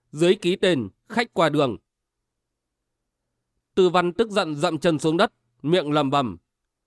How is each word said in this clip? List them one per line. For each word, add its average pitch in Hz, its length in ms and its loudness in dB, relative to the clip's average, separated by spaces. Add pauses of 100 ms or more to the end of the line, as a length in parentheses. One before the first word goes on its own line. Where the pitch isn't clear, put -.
(100)
Dưới 170 240 2
ký 180 220 -2
tên 143 320 0 (200)
Khách 233 260 -6
Qua - 140 2
Đường. 143 280 0 (2000)
Tư 185 140 4
Văn 175 240 0
tức 226 180 -2
giận 190 240 -2
dậm 160 240 -2
chân 160 200 0
xuống 160 180 -2
đất, 202 160 0 (300)
miệng 147 300 0
lầm 147 180 0
bầm: 127 260 -2 (500)